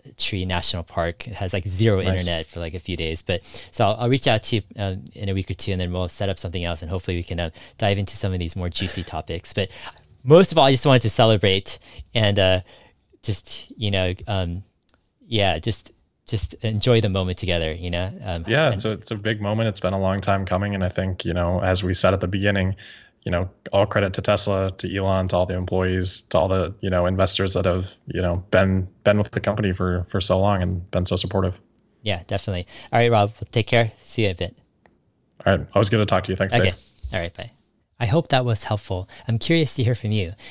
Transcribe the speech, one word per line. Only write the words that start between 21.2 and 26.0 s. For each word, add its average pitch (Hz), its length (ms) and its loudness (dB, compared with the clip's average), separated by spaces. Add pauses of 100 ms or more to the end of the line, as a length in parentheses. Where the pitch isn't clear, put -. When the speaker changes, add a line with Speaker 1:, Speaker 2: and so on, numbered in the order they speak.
Speaker 2:
you 87 80 -2
know, 87 280 0
as 92 220 0
we 90 120 0
said 95 200 4
at 98 60 0
the 92 80 -2
beginning, 95 480 0 (480)
you - 60 -6
know, 87 180 0 (240)
all 98 140 4
credit 101 280 0
to - 80 -4
Tesla, 95 560 0
to 92 180 -6
Elon, 95 320 0
to 90 80 0
all 90 100 2
the 92 80 -4
employees, 92 760 0